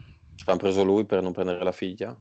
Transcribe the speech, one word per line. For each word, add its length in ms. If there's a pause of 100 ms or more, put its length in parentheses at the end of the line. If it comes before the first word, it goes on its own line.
(460)
L'hanno 140
preso 240
lui 220
per 160
non 120
prendere 300
la 80
figlia? 500